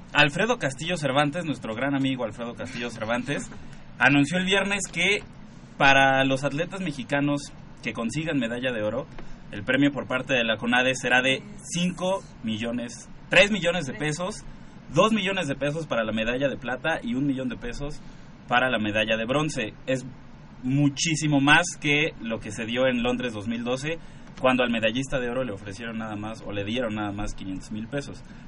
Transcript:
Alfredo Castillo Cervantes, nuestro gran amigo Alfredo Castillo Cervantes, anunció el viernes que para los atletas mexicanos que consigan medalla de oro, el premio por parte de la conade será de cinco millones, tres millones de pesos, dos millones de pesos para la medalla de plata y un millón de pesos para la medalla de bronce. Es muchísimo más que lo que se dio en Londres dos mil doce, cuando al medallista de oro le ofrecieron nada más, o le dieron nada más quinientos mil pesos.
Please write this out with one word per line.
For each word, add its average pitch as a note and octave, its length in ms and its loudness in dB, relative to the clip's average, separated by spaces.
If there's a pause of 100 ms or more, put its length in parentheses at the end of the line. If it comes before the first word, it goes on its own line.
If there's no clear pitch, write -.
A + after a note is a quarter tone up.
(140)
Alfredo F3 440 4
Castillo D#3+ 380 -2
Cervantes, D3 480 0
nuestro A#2+ 320 -6
gran C#3 200 0
amigo C3+ 280 0
Alfredo A#2 320 -6
Castillo A#2 340 -6
Cervantes, A#2 600 -4 (480)
anunció C#3+ 380 6
el F#3 80 2
viernes G3 440 2
que F#3 320 2 (560)
para C3+ 460 8
los C3+ 220 2
atletas F3 340 -2
mexicanos C#3+ 720 -2 (320)
que A2+ 80 -4
consigan C#3 480 -2
medalla A#2+ 320 -2
de G#2+ 120 -2
oro, A#2 220 -2 (460)
el G2+ 120 -8
premio C#3 280 4
por A2+ 160 -6
parte B2+ 260 -2
de A#2+ 100 4
la A2 140 2
conade B2 380 2
será B2+ 260 4
de C3 200 2 (200)
cinco F3+ 600 -2 (200)
millones, A#2 640 -6 (220)
tres G3+ 220 8
millones F3 340 0
de - 80 -6
pesos, D#3 500 -4 (500)
dos G#3 200 6
millones F#3+ 340 0
de C3+ 80 -2
pesos D3 300 -2
para A#2 180 0
la A2 80 0
medalla A#2+ 380 0
de A2 80 -4
plata C3 440 -2
y A#2+ 120 -4
un C#3 140 0
millón C3 200 -2
de A#2 80 -4
pesos B2+ 460 -8 (480)
para B2 200 4
la A#2 100 2
medalla A2 360 2
de A2 100 -2
bronce. A2 480 0 (120)
Es C3 180 0 (600)
muchísimo D3 760 4
más D#3 280 6 (120)
que D3 420 2
lo A2+ 180 -4
que G#2+ 120 -10
se A2+ 140 -4
dio B2 220 2
en B2 160 2
Londres B2 300 0
dos G#2 140 -6
mil A#2 160 -4
doce, C3 360 -2 (420)
cuando B2+ 220 4
al A#2+ 80 2
medallista A#2+ 480 0
de B2 100 -2
oro B2+ 140 -2
le B2 100 -4
ofrecieron G#2+ 460 -8
nada A2 160 -6
más, G#2+ 260 -8
o G2+ 100 -10
le G2+ 140 -2
dieron A2+ 300 -2
nada G#2 160 -2
más G#2 240 -2
quinientos F#2+ 360 -8
mil G#2+ 160 -6
pesos. C#3+ 360 -8 (240)